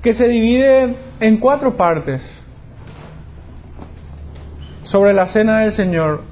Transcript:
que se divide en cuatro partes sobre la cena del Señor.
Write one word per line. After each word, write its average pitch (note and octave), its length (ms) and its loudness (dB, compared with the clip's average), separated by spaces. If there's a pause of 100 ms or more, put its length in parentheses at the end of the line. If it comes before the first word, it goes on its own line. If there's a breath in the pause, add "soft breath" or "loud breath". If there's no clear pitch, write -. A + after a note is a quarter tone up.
que A#3 120 2
se A#3 140 2
divide B3 680 4 (240)
en A3 180 4
cuatro C4+ 400 2
partes D#3 440 0 (2500)
sobre G3+ 300 4
la F#3 140 2
cena A3 320 2
del G#3+ 120 2
Señor. E3 500 0 (100)